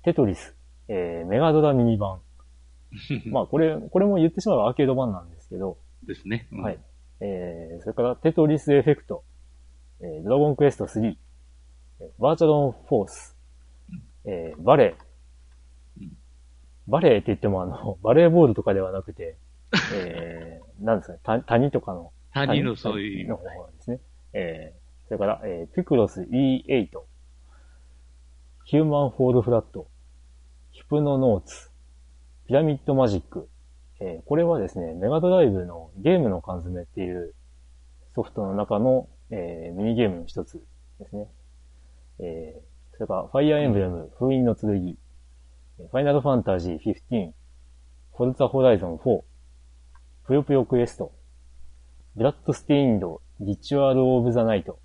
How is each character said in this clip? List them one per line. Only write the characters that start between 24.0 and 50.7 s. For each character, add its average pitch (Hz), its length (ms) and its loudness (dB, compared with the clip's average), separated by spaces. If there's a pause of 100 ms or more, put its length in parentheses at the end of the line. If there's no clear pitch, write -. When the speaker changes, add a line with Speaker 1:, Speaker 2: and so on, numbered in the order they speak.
Speaker 1:
え 87 420 -8
ー、 - 320 -20
そ - 60 -8
れ 104 60 -6
か - 80 0
ら、 107 160 -2
え 87 280 -8
ー、 - 40 -20
ピ 180 80 -2
ク 160 120 0
ロ 110 120 4
ス 92 160 -10
イ 131 440 0
ー - 60 0
エ 131 60 2
イ 98 80 -2
ト。 - 180 -18 (1600)
ヒ 147 140 2
ュ - 20 6
ー 156 40 4
マ 147 200 2
ン 127 60 -2
フ 131 160 2
ォ - 20 4
ー 127 40 4
ル 123 80 6
フ 120 100 -2
ラ 117 100 2
ッ - 40 -20
ト。 - 220 -16 (840)
ヒ - 140 -20
プ 147 160 0
ノ 143 160 2
ノ 123 220 4
ー - 40 -10
ツ。 - 260 -20 (760)
ピ 117 60 -2
ラ 143 100 4
ミ 151 140 0
ッ - 60 -12
ド 143 120 0
マ 131 120 4
ジ 101 100 0
ッ 85 40 -4
ク。 - 260 -14 (540)
え 87 180 -10
ー、 - 60 -20
こ 147 100 -2
れ 165 80 2
は 170 160 0
で 95 80 -4
す 95 120 -10
ね、 82 160 -8
メ 90 140 -4
ガ 156 100 0
ド 175 100 0
ラ 185 140 4
イ 131 60 4
ブ 95 160 -2
の 85 320 -16
ゲ 127 180 2
ー 180 40 2
ム 131 100 0
の 90 120 -4
缶 90 160 -10
詰 87 240 -10
っ 87 40 -14
て - 160 -12
い 90 140 -6
う 85 200 -12 (800)
ソ 117 80 -4
フ - 80 -10
ト - 100 -8
の 98 140 -6
中 104 240 -2
の、 127 280 2 (220)
え 85 420 -10
ー、 - 20 -14
ミ 95 180 -6
ニ 117 40 -2
ゲ 117 120 2
ー - 20 0
ム 87 120 -6
の 82 40 -12
一 - 180 -10
つ - 180 -16 (380)
で 101 80 -18
す - 80 -16
ね。 104 120 -12 (920)
え 80 400 -12
ー、 - 380 -20
そ - 40 -10
れ 110 60 -6
か - 60 -4
ら、 95 140 -4
フ - 100 -4
ァ 139 60 4
イ 151 100 4
ア 151 40 2
ー - 40 0
エ 147 60 2
ン 120 60 2
ブ 101 60 2
レ 95 80 0
ム、 87 100 -6
Speaker 2:
う - 80 -10
ん。 - 120 -20
Speaker 1:
封 131 160 0
印 131 100 2
の 117 120 2
剣。 95 420 -4 (800)
フ - 160 -20
ァ 127 80 0
イ - 20 0
ナ 143 100 2
ル 143 80 2
フ 139 80 0
ァ 135 60 4
ン 113 80 0
タ 92 160 0
ジ 87 120 -4
ー 78 80 -8
フ - 100 -4
ィ 101 40 -2
フ - 100 -8
テ - 120 -6
ィ 113 40 0
ー 90 80 -4
ン。 78 60 -18 (840)
フ - 80 -2
ォ - 40 2
ル 127 60 0
ツ 139 100 -2
ァ 127 40 2
ホ 135 160 0
ラ 127 100 8
イ 98 60 4
ゾ 87 100 -4
ン 82 80 -8
フ 110 200 2
ォ - 20 -4
ー。 - 40 -10 (1040)
ぷ 135 80 0
よ 143 100 2
ぷ 143 100 -2
よ 131 120 4
ク 123 140 0